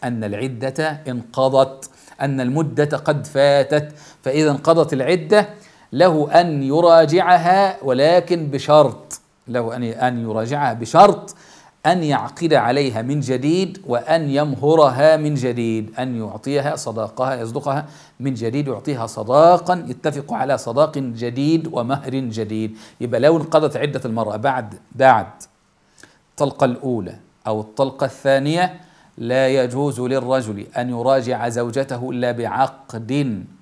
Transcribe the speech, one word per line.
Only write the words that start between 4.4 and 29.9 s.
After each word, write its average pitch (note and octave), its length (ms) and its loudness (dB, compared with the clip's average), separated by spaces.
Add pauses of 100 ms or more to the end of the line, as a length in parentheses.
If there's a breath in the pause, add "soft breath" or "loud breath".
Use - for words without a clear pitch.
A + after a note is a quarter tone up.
انقضت D3+ 420 2
العدة، E3 540 2 (460 loud breath)
له D#3 480 4
أن D3+ 220 -2
يراجعها، E3+ 1200 4
ولكن E3 640 2
بشرط، C#3 720 2 (280)
له A#2+ 280 -4
أن، B2 80 -6
أن A#2+ 380 -4
يراجعها A#2 520 -4
بشرط E3+ 640 4 (500 loud breath)
أن F3 180 2
يعقد C#3+ 500 -2
عليها B2 480 0
من C#3+ 180 -4
جديد C#3+ 680 -2
وأن D3 420 0
يمهرها D3 880 4
من D3+ 160 -2
جديد، A#2 680 -2
أن B2+ 180 -6
يعطيها C3 580 -4
صداقها، A2+ 600 -4
يصدقها C3+ 500 -6 (340 loud breath)
من C3 140 -4
جديد، A#2 340 -4
يعطيها A#2 400 -6
صداقا، E3 800 4
يتفق C#3+ 460 -6
على C3+ 240 -2
صداق C#3+ 400 0
جديد C3 760 -2
ومهر C3 440 -4
جديد. A2 640 -6 (240 loud breath)
يبقى A#2+ 180 -2
لو D#3 180 6
انقضت D3+ 400 0
عدة D3 280 -4
المرأة A2 300 -4
بعد، A#2 380 -4 (180)
بعد A#2 360 4 (1040 soft breath)
الطلقة C#3 340 0
الأولى A#2+ 500 -4 (320)
أو G#2+ 140 -4
الطلقة C3+ 440 -4
الثانية، D3 720 0 (380 loud breath)
لا B2+ 300 0
يجوز C3 520 0